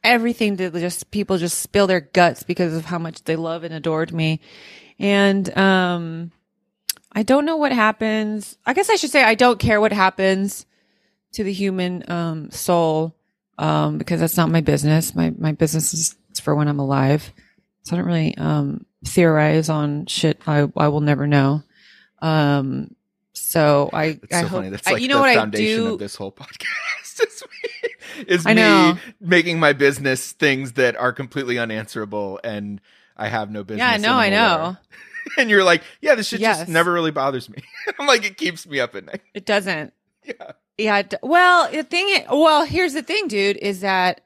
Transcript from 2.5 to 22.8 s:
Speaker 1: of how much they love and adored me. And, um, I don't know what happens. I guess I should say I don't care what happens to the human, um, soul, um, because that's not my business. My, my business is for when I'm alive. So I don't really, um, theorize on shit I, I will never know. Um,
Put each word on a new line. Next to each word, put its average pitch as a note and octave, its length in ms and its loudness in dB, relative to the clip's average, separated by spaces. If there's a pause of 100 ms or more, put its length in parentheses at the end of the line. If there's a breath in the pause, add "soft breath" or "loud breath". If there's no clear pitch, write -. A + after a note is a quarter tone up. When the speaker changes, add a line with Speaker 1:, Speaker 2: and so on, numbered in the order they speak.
Speaker 1:
of D#3+ 100 -6
how E3+ 140 -6
much E3 260 -10
they D#3+ 120 -2
love E3 280 -6
and D#3+ 100 -10
adored D#3+ 380 -4
me. D#3+ 280 -2 (580 loud breath)
And, G3 600 2
um, F3 720 0 (840)
I G#3+ 100 -2
don't C4+ 220 2
know D#4+ 120 0
what C#4+ 160 0
happens. G#3+ 920 -2
I A#3+ 80 0
guess F#4+ 160 0
I G#4+ 60 4
should C#4+ 140 -2
say C#4 120 4
I A3+ 120 6
don't A#3+ 240 4
care G#3+ 220 2
what G#3+ 120 2
happens F#3+ 720 0 (680)
to G#3+ 120 -6
the G3 80 -2
human, F#3 580 -2
um, E3 400 -4
soul, D#3+ 640 0 (420)
um, D3+ 400 0
because E3 220 -2
that's E3 160 0
not D#3+ 140 2
my E3 100 4
business. D3+ 540 0
My, - 240 0
my D#3 140 0
business D#3 420 -2
is E3 220 -4 (260)
for D3+ 120 0
when D3 140 0
I'm D3 120 -2
alive. C#3 520 0 (520 soft breath)
So - 100 -6
I F3 40 -2
don't F3+ 80 -2
really, E3 300 -2
um, D3+ 480 -2 (220)
theorize D#3 600 4
on D3 380 -2
shit - 400 -2
I, D3 200 2 (100)
I D3 120 2
will D3 140 0
never D3 240 2
know. C#3+ 360 2 (600 soft breath)
Um, C#3+ 720 0 (380)